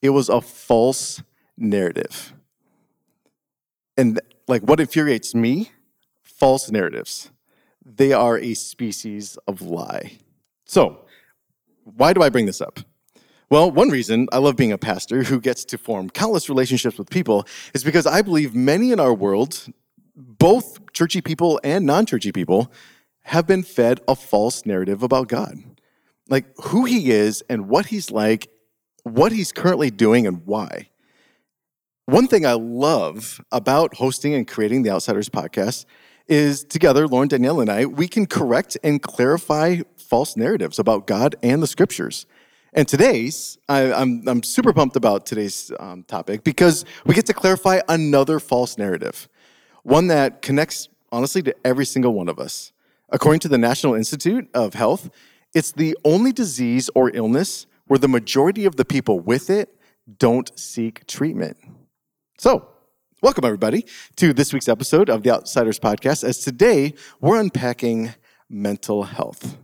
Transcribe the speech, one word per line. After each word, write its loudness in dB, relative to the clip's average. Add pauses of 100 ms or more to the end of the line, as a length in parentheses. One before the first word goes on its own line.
it 2
was 2
a 4
false -2 (360)
narrative. -4 (1600)
And, 2 (260)
like, 0
what 4
infuriates -2
me? -2 (520)
False 0
narratives. -6 (540)
They 2
are 2
a -6
species -12
of -10
lie. -10 (460)
So, 0 (800)
why 2
do 4
I 6
bring 2
this -6
up? -12 (680)
Well, 6
one 4
reason 0
I 2
love 2
being 2
a -4
pastor -4
who -2
gets -4
to -12
form -8
countless -2
relationships 0
with -12
people 0 (280)
is -6
because 2
I 2
believe 0
many 2
in 2
our 4
world, -2 (500)
both 2 (120)
churchy -2
people 0
and 0
non-churchy 0
people, 0 (500)
have -2
been 2
fed 0
a 2
false -2
narrative -4
about 0
God. -6 (720)
Like, 0 (100)
who 0
he 0
is 2
and -6
what 2
he's -8
like, 0 (560)
what 2
he's -6
currently 0
doing 4
and -6
why. -8 (1200)
One 6
thing 4
I 4
love -2 (120)
about 0
hosting -2
and -2
creating -2
the 0
Outsiders -2
podcast -6 (420)
is 2
together, 2
Lauren, 0
Danielle, 0
and 0
I, 0
we -4
can -2
correct -2
and 0
clarify 0 (180)
false -2
narratives -2
about 0
God 0
and 2
the -2
scriptures. -2 (460)
And 2
today's, 0 (100)
I, 2
I'm, 0
I'm 0
super 0
pumped 2
about 2
today's, -6
um, -16
topic -8
because 4 (200)
we 4
get 2
to -2
clarify 2
another 2
false -2
narrative, -6 (540)
one 2
that 2
connects, -2 (220)
honestly, -2
to -2
every 0
single 0
one -4
of -6
us. -12 (360)
According 2
to -8
the 2
National 0
Institute -4
of -2
Health, -2 (440)
it's 0
the -2
only 2
disease -2
or 4
illness -2 (200)
where 2
the 2
majority 0
of 0
the 2
people -2
with -2
it 0 (440)
don't 2
seek -8
treatment. -6 (800)
So, 2 (540)
welcome 2
everybody 0 (300)
to 4
this 0
week's -4
episode 2
of 0
the 2
Outsiders 0
Podcast, -2
as -4
today 2 (280)
we're 2
unpacking -4 (380)
mental -6
health. -10